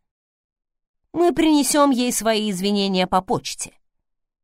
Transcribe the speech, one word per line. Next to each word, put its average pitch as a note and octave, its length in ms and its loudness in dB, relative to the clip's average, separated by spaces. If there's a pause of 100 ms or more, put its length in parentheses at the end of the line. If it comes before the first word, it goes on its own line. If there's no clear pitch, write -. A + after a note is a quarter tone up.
(1120)
"Мы E4+ 200 2
принесем D4 560 2
ей B3 220 0
свои G#3+ 400 -2
извинения G3 560 -2
по F#3 140 0
почте. - 520 -8 (720)